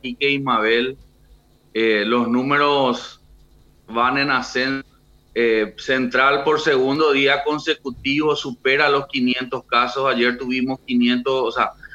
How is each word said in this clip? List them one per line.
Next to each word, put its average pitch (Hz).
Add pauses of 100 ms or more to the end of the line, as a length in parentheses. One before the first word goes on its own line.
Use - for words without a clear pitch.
Quique 131
y 139
Mabel. 120 (760)
Eh, 110
los 117
números 139 (680)
van 120
en 139
ascenso. 131 (460)
Eh, 110
Central 131
por 151
segundo 143
día 139
consecutivo 147
supera 143
los 139
quinientos 127
casos. 123
Ayer 123
tuvimos 127
quinientos, 123 (120)
o 117
sea, 113 (220)